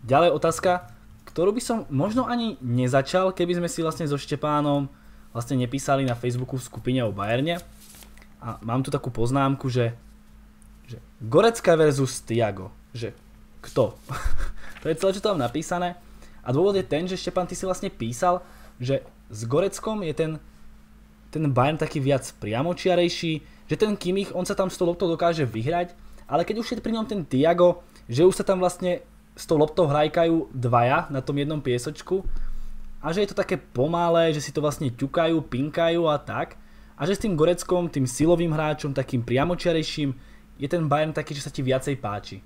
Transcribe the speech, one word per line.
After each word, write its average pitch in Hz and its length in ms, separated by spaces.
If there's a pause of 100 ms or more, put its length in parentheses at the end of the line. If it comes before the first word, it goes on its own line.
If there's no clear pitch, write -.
Ďalej 143 320
otázka, 180 560 (400)
ktorú 190 240
by 240 80
som 226 160 (120)
možno 214 360
ani 226 340
nezačal, 131 720
keby 175 320
sme 170 80
si 170 120
vlastne 170 240
so 143 120
Štepánom 147 720 (420)
vlastne 127 240
nepísali 135 480
na 120 140
Facebooku 127 400
v - 80
skupine 127 400
o 101 80
Bayerne. 131 480 (800)
A 113 180
mám 117 220
tu 143 80
takú 135 240
poznámku, 135 560
že, 117 240 (960)
že - 80 (240)
Gorecka 170 560
versus 139 440
Thiago. 104 480 (240)
Že 117 200 (480)
kto? - 220 (260)
<laughs> - 400 (320)
To 151 80
je 160 80
celé, 190 160
čo 196 80
tu 214 80
mám 143 160
napísané. 175 480 (480)
A - 80
dôvod 180 240
je 185 80
ten, 156 240
že 185 80
Štepan, 180 320
ty 185 80
si - 80
vlastne 190 240
písal, 175 560 (400)
že 135 240 (240)
s 110 160
Goreckom 190 560
je 160 80
ten, 160 200 (1000)
ten 156 240
Bayern 143 240
taký - 240
viac 135 240 (160)
priamočiarejší, 170 920 (380)
že 156 80
ten 214 160
Kimmich, 196 400
on 180 80
sa - 160
tam 190 80
s 180 80
tou - 160
loptou 175 160
dokáže 165 400
vyhrať, 151 480 (320)
ale 156 160
keď 214 160
už 226 160
je 214 80
pri 226 160
ňom 220 80
ten 202 160
Thiago, 170 640 (240)
že 143 160
už 185 80
sa - 80
tam 190 160
vlastne 180 480 (320)
s - 80
tou 165 80
loptou 151 320
hrajkajú 160 640
dvaja 123 640
na 131 80
tom 143 160
jednom 147 240
piesočku 151 640 (720)
a 160 160
že 208 80
je 202 80
to - 80
také 190 240
pomalé, 165 720
že 147 80
si 143 80
to - 80
vlastne 143 320
ťukajú, 160 560
pinkajú 165 640
a 147 80
tak. 123 400 (400)
A 143 80
že 196 80
s - 80
tým 190 160
Goreckom, 175 480
tým 147 240
silovým 170 400
hráčom, 151 400
takým 131 320
priamočiarejším, 151 880 (480)
je 139 80
ten 160 240
Bayern 156 240
taký, 147 240
že 135 80
sa 143 80
ti 143 80
viacej 131 400
páči. 101 440